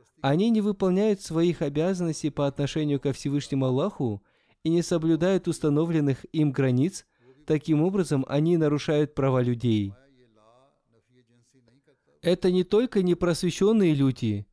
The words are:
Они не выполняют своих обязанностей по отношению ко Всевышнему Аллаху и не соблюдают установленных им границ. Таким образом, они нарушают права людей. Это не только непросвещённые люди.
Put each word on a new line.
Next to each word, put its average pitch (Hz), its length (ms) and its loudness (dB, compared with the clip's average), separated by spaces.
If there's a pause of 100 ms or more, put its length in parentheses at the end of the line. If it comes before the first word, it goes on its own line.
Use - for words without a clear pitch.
(220)
Они 165 300 4
не 220 100 2
выполняют 196 600 2
своих 165 420 0
обязанностей 160 680 -2
по 143 160 -2
отношению 143 540 -2
ко 139 140 -2
Всевышнему 139 520 -2
Аллаху 127 580 -2 (380)
и 160 80 -4
не 170 140 2
соблюдают 170 640 0
установленных 151 800 0
им 151 260 0
границ. 131 560 0 (400)
Таким 156 340 0
образом, 165 480 0
они 160 280 0
нарушают 151 580 0
права 131 260 0
людей. 117 500 0 (2250)
Это 180 300 0
не 180 120 2
только 214 380 0
непросвещённые 180 960 0
люди. 123 580 -2